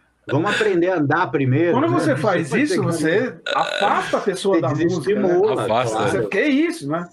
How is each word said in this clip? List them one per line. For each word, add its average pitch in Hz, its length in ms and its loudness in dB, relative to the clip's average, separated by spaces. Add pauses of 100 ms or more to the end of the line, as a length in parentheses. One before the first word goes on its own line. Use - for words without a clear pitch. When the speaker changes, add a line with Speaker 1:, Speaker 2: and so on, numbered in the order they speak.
(260)
Speaker 1:
Vamos 185 280 0
aprender 185 360 2
a 180 80 0
andar 156 340 0
primeiro, 147 400 2
Speaker 2:
Quando 311 180 2
Speaker 1:
né? 359 80 2
Speaker 2:
você 262 180 2
faz 175 340 0
Speaker 1:
Depois 262 200 0
Speaker 2:
isso, 359 120 0
Speaker 1:
você 165 380 0 (120)
Speaker 2:
você - 80 -20 (160)
afasta 202 640 0
a - 20 -4
pessoa 190 340 0
Speaker 1:
Você 165 60 2
Speaker 2:
da - 80 0
música, 147 180 0
né? 185 360 0
Speaker 1:
desestimula, 180 420 2
Speaker 3:
Afasta. - 320 0
Speaker 1:
claro. - 160 0
Speaker 2:
Você, - 160 -2
que 196 160 -2
isso, 294 440 0
né? 170 240 -6